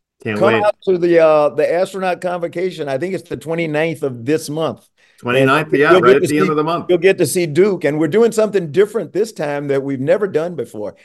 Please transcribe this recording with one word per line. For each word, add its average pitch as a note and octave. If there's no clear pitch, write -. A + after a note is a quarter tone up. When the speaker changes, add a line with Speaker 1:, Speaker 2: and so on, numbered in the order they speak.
Speaker 1:
Can't G#2+
Speaker 2:
Come -
Speaker 1:
wait. A2+
Speaker 2:
out G#3
to F#3
the, E3+
uh, D#3
the C#3
astronaut F#3
convocation. F3
I C3+
think F3+
it's -
the C#3+
twenty-ninth D#3
of A#2+
this D#3
month. D3
Speaker 1:
Twenty-ninth, C3+
Speaker 2:
And -
Speaker 1:
yeah, D3+
Speaker 2:
you'll F#3
Speaker 1:
right G3
Speaker 2:
get G#3
Speaker 1:
at G3+
Speaker 2:
to E3+
Speaker 1:
the D3+
end -
Speaker 2:
see, D#3+
Speaker 1:
of D3+
the D3+
month. E3
Speaker 2:
you'll F3
get F#3+
to E3
see F3
Duke, F3
and D3
we're D#3+
doing A3
something G3+
different F#3+
this G#3+
time D3
that C#3
we've C3+
never F#3+
done E3
before. A2